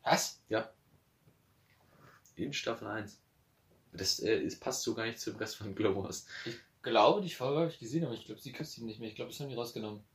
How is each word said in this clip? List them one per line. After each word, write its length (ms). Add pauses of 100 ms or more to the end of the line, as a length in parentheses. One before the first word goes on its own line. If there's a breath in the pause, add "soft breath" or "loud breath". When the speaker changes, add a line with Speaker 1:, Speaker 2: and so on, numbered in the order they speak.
Speaker 1:
Was? 440
Speaker 2:
Ja. 220 (1700 soft breath)
In 160
Staffel 360
eins. 320 (720)
Das, 280
äh, 180
ist, 220
passt 220
so 120
gar 100
nicht 140
zum 180
Rest 200
von 180
Clone 280
Wars. 240 (200 loud breath)
Speaker 1:
Ich 80 (280 loud breath)
glaube, 380
die 100
Folge 300
habe 100
ich 80
gesehen, 260
aber 100
ich 100
glaube, 160
sie 120
küsst 260
ihn 80
nicht 140
mehr. 80
Ich 80
glaube, 160
das 80
haben 80
die 80
rausgenommen. 460 (120)